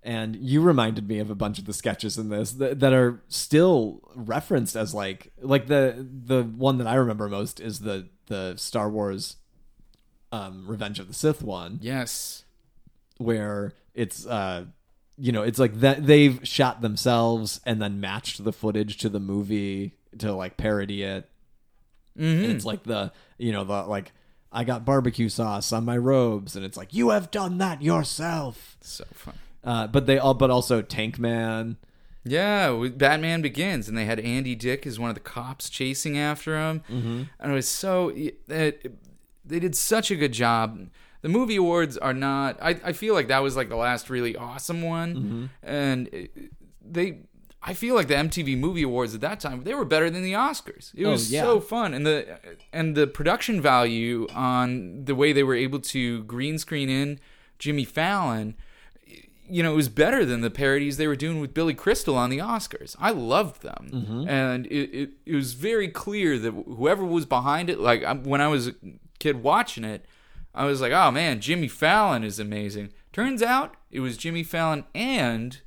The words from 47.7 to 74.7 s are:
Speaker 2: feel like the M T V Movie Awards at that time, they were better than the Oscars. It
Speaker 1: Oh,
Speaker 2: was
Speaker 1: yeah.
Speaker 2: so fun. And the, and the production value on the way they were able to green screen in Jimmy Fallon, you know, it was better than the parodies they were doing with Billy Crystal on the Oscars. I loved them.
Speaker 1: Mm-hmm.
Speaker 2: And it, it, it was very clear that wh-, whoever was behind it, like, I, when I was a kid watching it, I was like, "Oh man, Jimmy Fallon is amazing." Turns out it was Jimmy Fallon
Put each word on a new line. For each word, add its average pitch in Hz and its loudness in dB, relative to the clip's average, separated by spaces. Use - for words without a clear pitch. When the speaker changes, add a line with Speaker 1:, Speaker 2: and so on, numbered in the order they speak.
Speaker 2:
feel 233 -2
like 180 2
the 143 4
M 151 2
T 170 -4
V 135 0
Movie 151 0
Awards 123 -2
at 110 -8
that 185 -4
time, 131 -8
they 214 -4
were 277 -2
better 156 4
than 175 -4
the 185 -4
Oscars. - -4
It 175 -4
Speaker 1:
Oh, 208 4
Speaker 2:
was 117 2
Speaker 1:
yeah. 143 2
Speaker 2:
so 233 6
fun. 220 -2
And 139 0
the, 151 0
and 160 0
the 147 6
production 175 0
value 120 4
on 127 0
the 135 0
way 147 6
they 139 6
were 131 4
able 131 0
to 120 -2
green 127 -6
screen 143 -4
in 139 0
Jimmy 147 0
Fallon, 147 -2
you 175 0
know, 160 2
it 151 4
was 147 4
better 175 4
than 123 0
the 117 0
parodies 139 2
they 156 0
were 143 0
doing 156 -4
with 139 -6
Billy 160 0
Crystal 175 0
on 123 2
the 135 -2
Oscars. - -6
I 190 2
loved 156 0
them. - -12
Speaker 1:
Mm-hmm. 117 -6
Speaker 2:
And 131 0
it, 139 -2
it, 139 -6
it 165 -4
was 135 0
very 202 0
clear 175 0
that 110 -2
wh-, - -10
whoever 170 2
was 170 0
behind 143 2
it, 175 -2
like, 117 6
I, 95 2
when 139 0
I 147 4
was 131 2
a 123 -8
kid 139 0
watching 147 2
it, 107 -8
I - -2
was 139 0
like, 123 2
"Oh 165 6
man, 139 0
Jimmy 151 0
Fallon 165 4
is 104 -6
amazing." 104 -6
Turns 247 -2
out 254 0
it 131 -8
was 127 -4
Jimmy 165 -4
Fallon 160 -2